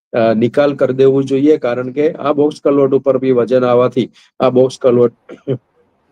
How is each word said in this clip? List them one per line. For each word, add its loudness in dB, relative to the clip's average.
અ, 0
નિકાલ 0
કરી -2
દેવું 2
જોઈએ, 2
કારણ -6
કે -2
આ -4
બોક્સ -2
કલવર્ટ 2
ઉપર 0
બી -2
વજન 0
આવવાથી 0
આ 2
બોક્સ 0
કલવર્ટ 2